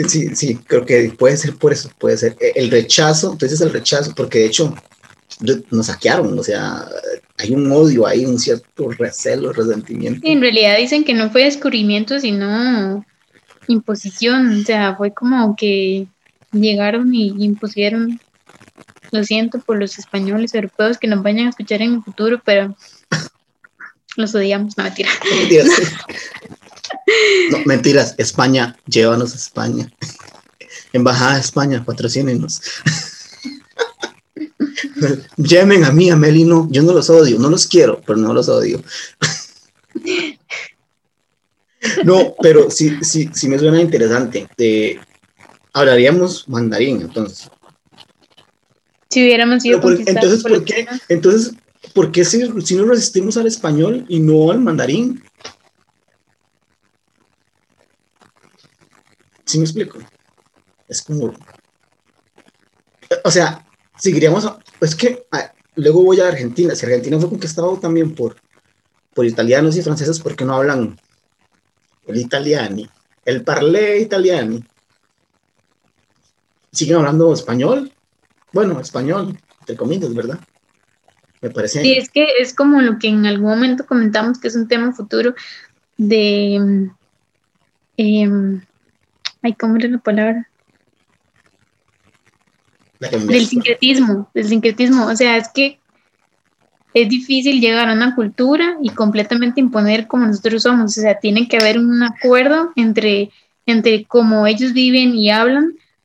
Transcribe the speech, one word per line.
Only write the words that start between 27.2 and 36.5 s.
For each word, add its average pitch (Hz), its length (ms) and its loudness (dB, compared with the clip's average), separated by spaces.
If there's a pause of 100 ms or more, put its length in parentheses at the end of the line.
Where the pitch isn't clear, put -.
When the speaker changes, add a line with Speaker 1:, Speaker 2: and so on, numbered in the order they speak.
Speaker 1:
No, 302 140 0
mentiras, 135 520 2
España, 127 580 0 (100)
llévanos 117 480 2
a 135 40 -16
España. 117 520 -8 (1040)
Embajada 127 440 2
de 135 60 -2
España, 135 440 -2
patrocínenos. 123 760 -4 (2750)
Llamen 175 480 6
a 135 60 4
mí, 175 180 6
a 165 80 6
Meli, 156 260 6
no, 165 260 4